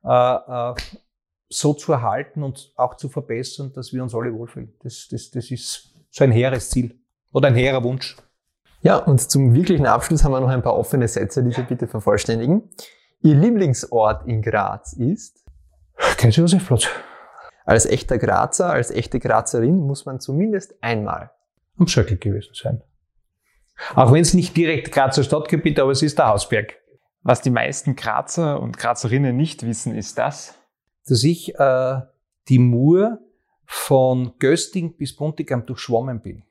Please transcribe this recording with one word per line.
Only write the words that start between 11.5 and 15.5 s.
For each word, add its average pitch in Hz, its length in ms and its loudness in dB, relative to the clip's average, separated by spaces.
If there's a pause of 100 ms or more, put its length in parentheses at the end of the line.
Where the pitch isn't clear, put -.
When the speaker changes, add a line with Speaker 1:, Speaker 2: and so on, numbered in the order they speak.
Speaker 2:
Sie 117 120 -4
bitte 120 260 -4
vervollständigen. 113 800 0 (500)
Ihr 156 140 6
Lieblingsort 139 920 2
in 110 140 -2
Graz 101 500 -2
ist? - 520 -6 (520)